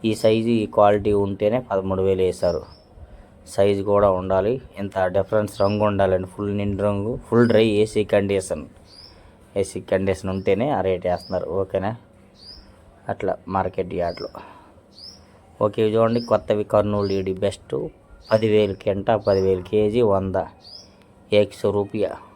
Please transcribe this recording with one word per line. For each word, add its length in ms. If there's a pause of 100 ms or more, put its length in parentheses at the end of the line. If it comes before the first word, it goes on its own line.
ఈ 100
సైజు, 340
ఈ 180
క్వాలిటీ 460
ఉంటేనే 480 (100)
పదమూడు 320
వేలు 200
వేశారు. 400 (840)
సైజు 360
కూడా 280
ఉండాలి, 520 (160)
ఇంత 200
డిఫరెన్స్ 640
రంగు 240
ఉండాలండి. 440
ఫుల్ 280
నిండు 260
రంగు, 340
ఫుల్ 320
డ్రై, 180
ఏసీ 380
కండిషన్, 600 (920)
ఏసీ 240
కండిషన్ 500
ఉంటేనే 400
ఆ 100
రేటు 280
వేస్తున్నారు. 420
ఓకేనా? 460 (1120)
అట్లా 280 (120)
మార్కెట్ 460
యార్డ్లో. 340 (1300)
ఓకే, 200
ఇవి 140
చూడండి, 240
కొత్తవి 440
కర్నూలు 480
ఈడి 220
బెస్ట్, 540 (440)
పదివేలు 420
కెంట, 360
పదివేలు 520
కేజీ, 400
వంద, 320 (1000)
ఏక్ 220
సో 160
రూపాయ. 380 (260)